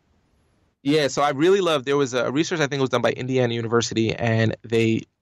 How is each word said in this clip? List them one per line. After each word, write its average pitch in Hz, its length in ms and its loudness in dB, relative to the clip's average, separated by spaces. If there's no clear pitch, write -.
Yeah, 143 260 2
so 143 120 -4
I 143 80 2
really 170 320 4
love, 156 240 0
there 139 100 0
was 139 200 0
a 120 160 0
research, 156 280 -2
I 156 80 2
think 139 120 -4
it - 20 2
was 131 80 0
done 120 140 0
by 117 80 2
Indiana 127 420 -2
University, 113 600 0
and 113 480 0
they 113 400 0